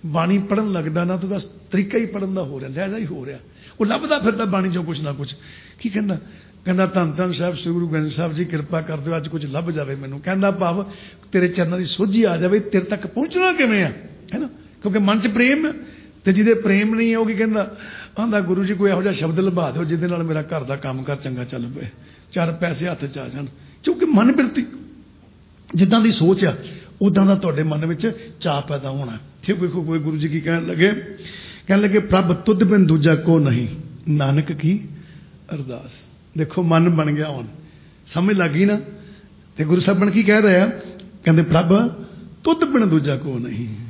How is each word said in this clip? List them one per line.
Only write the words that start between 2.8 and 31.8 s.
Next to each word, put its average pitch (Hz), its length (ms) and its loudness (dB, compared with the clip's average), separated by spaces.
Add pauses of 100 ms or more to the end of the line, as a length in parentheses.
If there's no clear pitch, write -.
ਹੀ 220 80 -6
ਹੋ 147 200 -10
ਰਿਹਾ। 135 140 -12 (400)
ਉਹ 220 60 2
ਲੱਭਦਾ 277 340 0
ਫਿਰਦਾ 220 260 0
ਬਾਣੀ 190 240 0
'ਚੋਂ 175 140 -4
ਕੁਛ 151 180 -6
ਨਾ 147 100 -6
ਕੁਛ। 135 240 -8 (440)
ਕੀ 233 100 -4
ਕਹਿੰਦਾ? 196 280 -2 (480)
ਕਹਿੰਦਾ, 185 200 2
"ਧੰਨ 175 260 0
ਧੰਨ 180 220 -2
ਸਾਹਿਬ 170 220 -4
ਸ੍ਰੀ 175 180 -4
ਗੁਰੂ 175 140 -2
ਗ੍ਰੰਥ 156 240 -2
ਸਾਹਿਬ 160 220 -4
ਜੀ, 170 120 -4
ਕਿਰਪਾ 160 360 -4
ਕਰ 160 160 -8
ਦਿਓ, 160 200 -4
ਅੱਜ 151 100 -6
ਕੁਛ 151 180 -6
ਲੱਭ 160 260 -6
ਜਾਵੇ 139 240 -6
ਮੈਨੂੰ।" 135 240 -10
ਕਹਿੰਦਾ, 190 320 0
ਭਾਵ 185 400 -2 (400)
ਤੇਰੇ 180 160 4
ਚਰਨਾਂ 175 300 0
ਦੀ 185 80 -2
ਸੋਝੀ 202 380 2
ਆ 175 140 2
ਜਾਵੇ, 180 220 2
ਤੇਰੇ 190 260 0
ਤੱਕ 202 220 -6
ਪਹੁੰਚਣਾ 349 460 0
ਕਿਵੇਂ 220 300 2
ਆ, 151 40 0 (460)
ਹੈ 208 60 -6
ਨਾ? 294 80 -4 (340)
ਕਿਉਂਕਿ 202 180 0
ਮਨ 208 200 4
'ਚ 196 80 0
ਪ੍ਰੇਮ 262 400 2
ਹੈ, 302 60 -2 (520)
ਤੇ 190 80 6
ਜਿਹਦੇ 214 200 6
ਪ੍ਰੇਮ 214 420 2
ਨਹੀਂ 226 160 2
ਹੈ, 226 60 2
ਉਹ 226 80 2
ਕੀ 220 80 -2
ਕਹਿੰਦਾ? 214 420 0 (440)
ਆਂਹਦਾ, 214 200 0
"ਗੁਰੂ 185 240 0
ਜੀ, 196 100 0
ਕੋਈ 196 160 2
ਇਹੋ 185 120 2
ਜਿਹਾ 196 120 0
ਸ਼ਬਦ 160 260 -2
ਲੱਭਾ 175 320 0
ਦਿਓ, 160 120 -4
ਜਿਹਦੇ 165 240 -2
ਨਾਲ 170 160 -2
ਮੇਰਾ 156 180 -2
ਘਰ 151 220 -6
ਦਾ 135 120 -6
ਕੰਮਕਾਰ 135 400 -6
ਚੰਗਾ 127 280 -8
ਚੱਲ 120 220 -8
ਪਏ, 131 200 -10 (460)
ਚਾਰ 170 200 -2
ਪੈਸੇ 165 360 -4
ਹੱਥ 156 180 -6
'ਚ 139 120 -10
ਆ 123 120 -12
ਜਾਣ।" 139 160 -10 (380)
ਕਿਉਂਕਿ - 220 0
ਮਨ 247 260 6
ਬਿਰਤੀ, 254 340 0 (1120)
ਜਿੱਦਾਂ 196 260 4
ਦੀ 220 100 4
ਸੋਚ 185 340 4
ਆ, 156 100 0 (460)
ਉਦਾਂ 196 240 4
ਦਾ 196 100 6
ਤੁਹਾਡੇ 160 280 -2
ਮਨ 156 220 -2
ਵਿੱਚ 170 260 -2 (280)
ਚਾਅ 143 220 -2
ਪੈਦਾ 139 280 -8
ਹੋਣਾ। 131 280 -8 (260)
ਫਿਰ - 120 -2
ਵੇਖੋ, 170 280 -4
ਕੋਈ 160 160 -2
ਗੁਰੂ 156 180 -4
ਜੀ 151 100 -2
ਕੀ 151 140 -4
ਕਹਿਣ 165 240 -2
ਲੱਗੇ, 180 260 2 (760)
ਕਹਿਣ 196 140 4